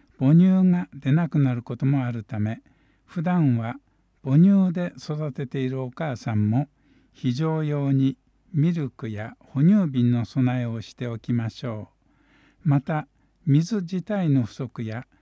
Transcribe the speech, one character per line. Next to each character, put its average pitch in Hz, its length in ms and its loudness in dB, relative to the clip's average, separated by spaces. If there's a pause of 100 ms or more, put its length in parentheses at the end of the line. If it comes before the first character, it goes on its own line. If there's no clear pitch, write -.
(180)
母 135 140 4
乳 185 340 6
が 180 280 0
出 135 180 -2
な 165 160 2
く 147 120 0
な 131 140 2
る 120 80 -6
こ 123 140 -10
と 127 80 -6
も 135 220 0
あ 120 40 -4
る 117 140 -8
た - 140 -10
め、 107 240 -4 (420)
普 - 180 -8
段 156 360 2
は 113 180 -6 (480)
母 139 140 4
乳 190 340 6
で 175 240 -6
育 151 340 -8
て 131 160 -8
て 135 140 -8
い 127 80 -2
る 131 140 -6
お 127 80 -8
母 139 260 -6
さ - 160 -6
ん 104 160 0
も 127 200 0 (440)
非 123 220 -4
常 160 300 -2
用 143 280 -2
に 135 240 2 (380)
ミ 160 180 2
ル 156 160 -4
ク 120 220 -10
や 107 300 -10
哺 - 200 -6
乳 180 300 4
瓶 123 200 2
の 120 140 0
備 127 380 -2
え - 20 -4
を 113 160 -6
し - 140 -16
て 127 120 -8
お 117 120 -8
き 120 160 -6
ま 113 160 -2
し - 160 -12
ょ 107 240 -10 (720)
う。 - 60 2
ま 139 100 4
た、 156 280 -6 (360)
水 165 380 2
自 180 180 -6
体 185 300 -2
の 135 140 2
不 101 100 -10
足 123 300 -10
や 110 220 -10 (140)